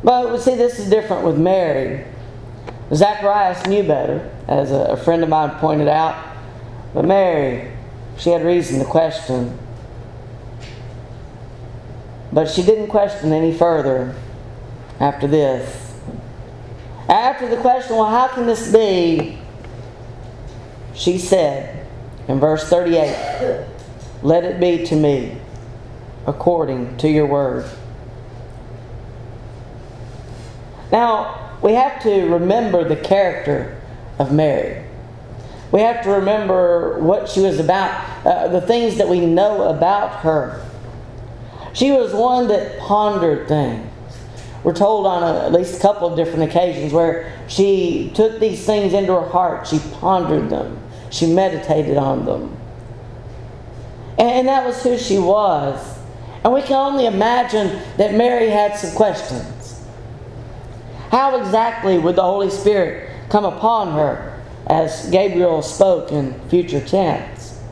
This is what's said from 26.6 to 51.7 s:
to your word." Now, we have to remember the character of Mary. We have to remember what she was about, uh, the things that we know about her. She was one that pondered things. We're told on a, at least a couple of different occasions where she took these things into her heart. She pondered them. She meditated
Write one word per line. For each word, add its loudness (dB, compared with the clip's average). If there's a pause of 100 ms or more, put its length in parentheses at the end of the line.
to 2
your 4
word." 0 (3250)
Now, 0 (120)
we 6
have 2
to 4
remember 2
the 2
character 0 (440)
of 2
Mary. 2 (880)
We 6
have 2
to 2
remember 2
what 2
she 2
was 4
about, 2 (340)
uh, 4
the 2
things 2
that 4
we 4
know 4
about 2 (100)
her. 0 (1120)
She 2
was 4
one 2
that 0
pondered 2
things. 0 (760)
We're 2
told 4
on 2
a, 0
at 2
least 2
a -4
couple 4
of -2
different 0
occasions 0
where 2 (160)
she 2
took 2
these 0
things 2
into 2
her 2
heart. 0
She 0 (200)
pondered 2
them. -4 (320)
She 0
meditated 2